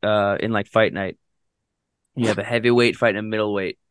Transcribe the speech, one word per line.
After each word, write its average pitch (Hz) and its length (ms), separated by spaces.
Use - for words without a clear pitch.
uh, 101 360
in, 110 140
like, 104 160
fight 110 240
night, 95 260
you 117 140
have 101 100
a 98 60
heavyweight 120 520
fighting 107 220
a 107 40
middleweight, 107 560